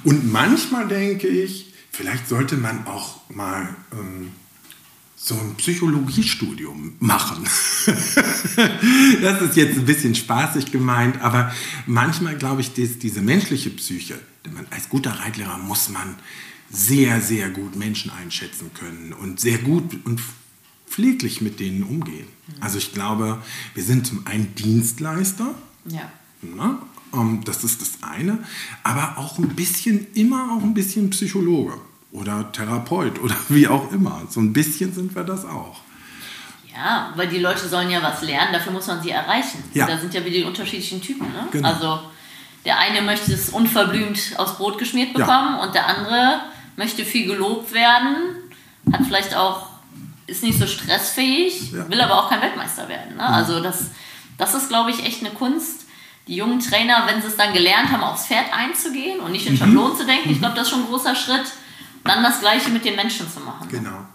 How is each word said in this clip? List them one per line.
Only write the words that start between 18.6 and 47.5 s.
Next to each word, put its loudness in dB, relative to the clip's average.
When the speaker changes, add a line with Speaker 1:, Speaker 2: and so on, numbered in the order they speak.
Speaker 1:
können -14
und -10
sehr 2
gut 0
und -2
pfleglich 0
mit -4
denen -2
umgehen. -6
Speaker 2:
Mhm. -18
Speaker 1:
Also -4
ich -6
glaube, -2
wir -6
sind 4
zum -6
einen -2
Dienstleister, 0
Speaker 2:
Ja. -10
Speaker 1:
ne? -4
Ähm, 2
das -6
ist -2
das -8
eine, -2
aber -2
auch -8
ein 2
bisschen, 0
immer 2
auch 0
ein 2
bisschen 0
Psychologe 0
oder -6
Therapeut -2
oder 0
<laughs> -10
wie 8
auch 2
immer. 0
So -4
ein 4
bisschen 0
sind -6
wir -6
das -6
auch. -12
Speaker 2:
Ja, -2
weil 0
die -2
Leute 0
sollen 0
ja 0
was -2
lernen, 0
dafür -2
muss -4
man -4
sie -4
erreichen. -2
Speaker 1:
Ja. 2
Speaker 2:
Und -2
da -2
sind -6
ja -2
wieder -2
die 2
unterschiedlichen -6
Typen, -6
ne? -8
Speaker 1:
Genau. 0
Speaker 2:
Also 0
der 2
eine 2
möchte 0
es -2
unverblümt 2
aufs -4
Brot -2
geschmiert 0
Speaker 1:
Ja. 2
Speaker 2:
bekommen 4
und -4
der 2
andere 2
möchte -4
viel 0
gelobt -2